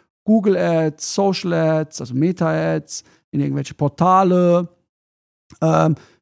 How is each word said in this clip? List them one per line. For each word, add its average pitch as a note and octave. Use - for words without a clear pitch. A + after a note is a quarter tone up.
Google G#3
Ads, E3
Social F#3+
Ads, D#3+
also B2
Meta E3+
Ads, D#3+
in C#3+
irgendwelche C#3
Portale, F3+
ähm, D#3+